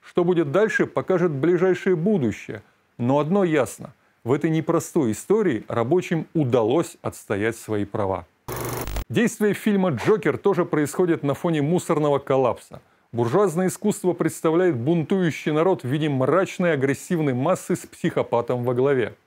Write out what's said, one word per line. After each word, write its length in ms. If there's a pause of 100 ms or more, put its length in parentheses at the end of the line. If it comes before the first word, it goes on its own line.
Что 240
будет 260
дальше, 340
покажет 460
ближайшее 640
будущее. 680 (360)
Но 220
одно 260
ясно. 480 (320)
В 80
этой 160
непростой 640
истории 560
рабочим 640
удалось 680
отстоять 540
свои 300
права. 400 (840)
Действие 460
фильма 380
"Джокер" 460
тоже 280
происходит 580
на 100
фоне 280
мусорного 580
коллапса. 640 (320)
Буржуазное 540
искусство 440
представляет 640
бунтующий 760
народ 300
в 40
виде 220
мрачной 640
агрессивной 600
массы 420
с 120
психопатом 760
во 100
главе. 400 (140)